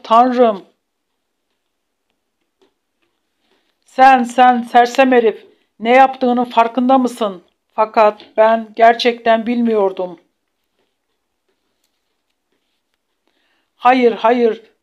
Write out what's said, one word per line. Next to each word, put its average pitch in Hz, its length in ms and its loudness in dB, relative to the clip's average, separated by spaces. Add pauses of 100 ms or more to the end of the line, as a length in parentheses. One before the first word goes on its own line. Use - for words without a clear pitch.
Tanrım." 233 640 0 (3250)
"Sen, 262 380 2
sen 247 380 0
sersem 240 500 0
herif, 226 360 0 (320)
ne 233 160 -2
yaptığının 254 500 0
farkında 247 520 -2
mısın?" 233 460 -6 (300)
"Fakat 214 520 -2 (120)
ben 220 380 0
gerçekten 233 720 0
bilmiyordum." 202 720 -4 (3500)
"Hayır, 247 360 0
hayır, 226 520 -2 (200)